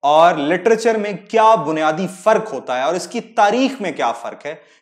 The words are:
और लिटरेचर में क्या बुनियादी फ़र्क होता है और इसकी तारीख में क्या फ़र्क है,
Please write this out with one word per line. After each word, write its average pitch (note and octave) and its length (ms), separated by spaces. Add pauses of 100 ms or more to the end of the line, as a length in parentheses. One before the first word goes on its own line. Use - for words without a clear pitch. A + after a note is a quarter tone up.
और D#3 340
लिटरेचर G#3+ 580
में G#3 300
क्या A3 300
बुनियादी D#3 500
फ़र्क - 420
होता B2+ 280
है C3 80
और E3 120
इसकी G3 240
तारीख A3 600
में E3 140
क्या C3+ 160
फ़र्क G#2+ 340
है, D#3 140 (220)